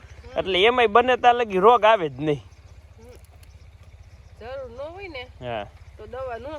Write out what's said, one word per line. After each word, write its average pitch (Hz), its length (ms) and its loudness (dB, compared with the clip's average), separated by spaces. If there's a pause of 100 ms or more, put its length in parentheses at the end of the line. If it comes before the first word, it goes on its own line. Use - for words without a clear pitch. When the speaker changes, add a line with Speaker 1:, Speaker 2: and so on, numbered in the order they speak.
(380)
Speaker 1:
એટલે 180 260 -2
એમાંય 240 240 4
બને 240 300 4
ત્યાં 240 180 4
લગી 220 220 -2
રોગ 208 280 6
આવે 208 240 4
જ 131 120 -12
નહીં. 147 200 -2 (2000)
Speaker 2:
જરૂર 262 300 -14
ન 277 240 -14
હોય 392 140 -16
ને 277 140 -14
Speaker 1:
હા. 120 440 -10 (320)
Speaker 2:
તો - 100 -18
દવા 247 300 -10
ન 240 80 -14 (140)